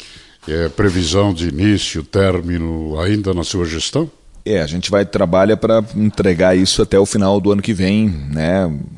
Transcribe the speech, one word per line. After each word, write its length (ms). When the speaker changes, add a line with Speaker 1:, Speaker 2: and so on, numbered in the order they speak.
Speaker 1:
É 200
previsão 680
de 140
início, 560
término 960
ainda 340
na 80
sua 220
gestão? 440
Speaker 2:
É, 160
a 80
gente 240
vai, 120
trabalha 520
pra 260
entregar 600
isso 240
até 160
o 80
final 360
do 100
ano 100
que 140
vem, 340
né? 640